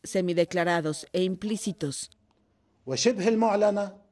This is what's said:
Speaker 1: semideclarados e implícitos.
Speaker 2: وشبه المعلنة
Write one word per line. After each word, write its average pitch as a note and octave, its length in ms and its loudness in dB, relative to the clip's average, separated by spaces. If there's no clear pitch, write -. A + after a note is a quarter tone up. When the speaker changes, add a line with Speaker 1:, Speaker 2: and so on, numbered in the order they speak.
Speaker 1:
semideclarados E3+ 1080 0
e F#3 120 0
implícitos. F#3 880 -4
Speaker 2:
وشبه F#3+ 420 0
المعلنة G#3 680 2